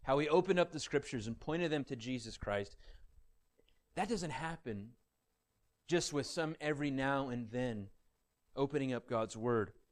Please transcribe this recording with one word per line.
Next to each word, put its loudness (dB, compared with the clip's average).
how 4
he 2
opened 6
up 4
the -6
Scriptures -2
and -6
pointed 0
them 2
to -4
Jesus -6
Christ. -2
That 0
doesn't -2
happen -6
just 2
with 0
some -2
every 0
now 2
and -4
then -2
opening 0
up -4
God's 0
Word. 2